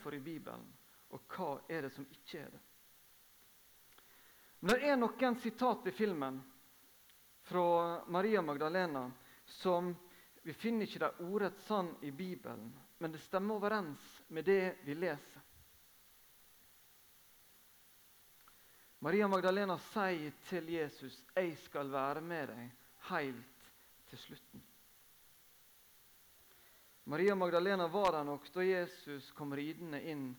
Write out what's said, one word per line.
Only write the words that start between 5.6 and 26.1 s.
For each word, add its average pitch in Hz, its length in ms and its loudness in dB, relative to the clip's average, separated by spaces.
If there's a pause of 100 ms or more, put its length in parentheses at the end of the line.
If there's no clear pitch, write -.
i 175 80 0
filmen 143 460 0 (1080)
fra 170 640 4
Maria 196 300 4
Magdalena 151 640 0 (400)
som 175 480 2 (500)
vi 156 100 -8
finner 220 320 0
ikke - 140 -6
det 160 300 0
ordrett 202 340 -2
sann 185 300 0 (100)
i 143 80 -6
Bibelen, 135 540 -8 (340)
men 165 120 -4
det 156 120 -10
stemmer 202 320 0
overens 202 520 -2 (200)
med 160 180 -6
det 185 380 4
vi 143 160 -4
leser. 160 460 -4 (3500)
Maria 196 320 4
Magdalena 185 460 4 (160)
sier 175 420 0 (140)
til 165 240 -2
Jesus, 143 480 -6 (140)
«Jeg 180 180 2 (100)
skal 143 280 -4
være 139 300 0
med 160 300 -4
deg 120 140 -10 (460)
helt 135 580 -4 (420)
til 127 140 -16
slutten.» - 400 -18 (2500)